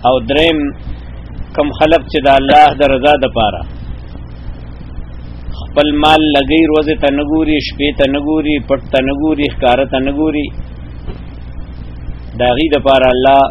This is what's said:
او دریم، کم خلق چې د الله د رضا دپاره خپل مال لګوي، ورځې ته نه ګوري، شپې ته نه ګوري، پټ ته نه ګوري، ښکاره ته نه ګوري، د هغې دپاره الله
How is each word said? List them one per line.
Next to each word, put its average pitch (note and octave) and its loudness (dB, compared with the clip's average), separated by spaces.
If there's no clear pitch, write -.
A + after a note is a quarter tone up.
او B2+ 4
دریم، D3+ 2
کم D3 -2
خلق D#3 2
چې C3+ -4
د C#3 2
الله C#3 6
د C#3 0
رضا C3+ 4
دپاره A#2 0
خپل - -2
مال D#3 4
لګوي، D3 4
ورځې D3+ 2
ته C#3+ 0
نه C#3+ -2
ګوري، D#3 0
شپې - -4
ته C#3 2
نه C#3+ -2
ګوري، D3+ -2
پټ C3+ -2
ته C3+ 0
نه C3+ -2
ګوري، D3 0
ښکاره B2+ 2
ته C3 -2
نه C#3 -2
ګوري، D3 -2
د A2+ -8
هغې B2 2
دپاره C3+ 4
الله C3 4